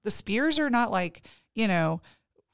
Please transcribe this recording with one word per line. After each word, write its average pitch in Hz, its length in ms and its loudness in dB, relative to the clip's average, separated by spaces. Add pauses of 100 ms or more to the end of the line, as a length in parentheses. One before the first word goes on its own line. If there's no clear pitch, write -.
the 208 80 -2
spears 285 480 0
are 294 100 0
not, 240 220 2
like, 180 340 -4 (300)
you 214 140 0
know, 165 320 0 (520)